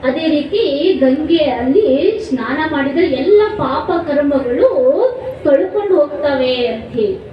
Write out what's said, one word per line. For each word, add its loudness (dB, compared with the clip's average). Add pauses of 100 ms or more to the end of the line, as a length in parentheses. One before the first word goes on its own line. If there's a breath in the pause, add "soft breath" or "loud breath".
ಅದೇ -2
ರೀತಿ 0
ಗಂಗೆಯಲ್ಲಿ 2
ಸ್ನಾನ -4
ಮಾಡಿದ್ರೆ 0
ಎಲ್ಲ 2 (160)
ಪಾಪ -2
ಕರ್ಮಗಳು 2 (760)
ತೊಳ್ಕೊಂಡು 2
ಹೋಗ್ತವೆ 0
ಅಂತ -6
ಹೇಳಿ. -2 (180)